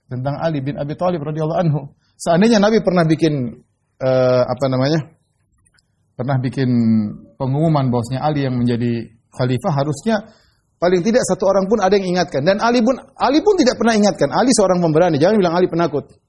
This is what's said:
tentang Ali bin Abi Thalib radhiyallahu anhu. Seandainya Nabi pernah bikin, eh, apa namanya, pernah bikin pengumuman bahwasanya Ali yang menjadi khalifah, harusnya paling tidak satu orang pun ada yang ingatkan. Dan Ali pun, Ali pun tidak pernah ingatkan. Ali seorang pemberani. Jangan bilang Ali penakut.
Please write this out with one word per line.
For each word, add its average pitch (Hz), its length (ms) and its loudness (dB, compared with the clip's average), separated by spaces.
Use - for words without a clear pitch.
tentang 131 320 -6
Ali 160 240 -4
bin 143 160 -6
Abi 147 160 -8
Thalib 180 240 -2
radhiyallahu 156 420 -4
anhu. 151 180 0
Seandainya 202 400 2
Nabi 208 240 2
pernah 180 240 2
bikin, 151 560 -2
eh, 127 400 2
apa 127 240 -2
namanya, 135 480 -2
pernah 127 240 -2
bikin 127 240 -2
pengumuman 139 560 0
bahwasanya 123 320 -4
Ali 151 160 -2
yang 127 160 -2
menjadi 117 480 -2
khalifah, 127 400 -2
harusnya 151 460 -2
paling 185 240 2
tidak 226 160 2
satu 185 240 -2
orang 190 240 2
pun 226 80 2
ada 190 160 2
yang 185 240 0
ingatkan. 156 240 -2
Dan 196 160 2
Ali 240 240 2
pun, 240 160 0
Ali 247 240 0
pun 403 160 2
tidak 247 240 2
pernah 226 160 2
ingatkan. 185 400 2
Ali 220 160 2
seorang 185 320 2
pemberani. 160 400 2
Jangan 208 160 4
bilang 175 160 2
Ali 180 160 0
penakut. 160 400 -4